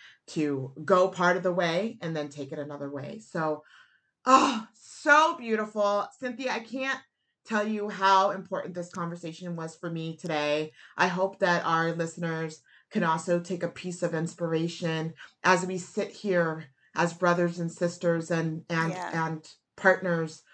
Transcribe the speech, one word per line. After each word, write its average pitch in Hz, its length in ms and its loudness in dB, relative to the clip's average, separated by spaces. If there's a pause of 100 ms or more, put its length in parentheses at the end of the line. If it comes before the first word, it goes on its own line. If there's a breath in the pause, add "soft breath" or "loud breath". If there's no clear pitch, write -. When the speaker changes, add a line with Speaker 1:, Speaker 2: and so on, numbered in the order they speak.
(280 loud breath)
Speaker 1:
to 143 440 -2 (120)
go 185 220 6
part 180 300 2
of 180 80 -2
the 185 100 2
way 180 460 0
and 165 160 -4
then 147 120 -4
take 143 220 -10
it 151 80 -10
another 143 320 -8
way. 139 300 -10
So, 156 420 -4 (600 soft breath)
oh, 254 500 6
so - 640 4
beautiful. 214 720 0 (100)
Cynthia, 247 340 -6
I 226 80 -4
can't 262 400 -6 (460)
tell 214 220 0
you 208 200 -2
how 196 440 6
important 180 420 -6
this 175 180 -8
conversation 170 640 -8
was 160 220 -8
for 175 120 -8
me 165 280 -6
today. 151 560 -2 (240 loud breath)
I 180 100 4
hope 185 320 0
that 196 260 2
our 165 280 2
listeners 165 720 -4 (280 soft breath)
can 190 140 0
also 165 340 2
take 175 240 -6
a 170 60 0
piece 175 340 -10
of 165 120 0
inspiration 165 1000 -2 (300 loud breath)
as 185 200 4
we 185 140 -4
sit - 320 -6
here 165 540 0 (320)
as 170 180 2
brothers 175 460 2
and 170 100 -4
sisters 170 640 -2
and, 160 360 -2
and, 165 240 0
Speaker 2:
Yeah. 165 360 -4
Speaker 1:
and 156 180 -8 (300)
partners 180 640 2 (100)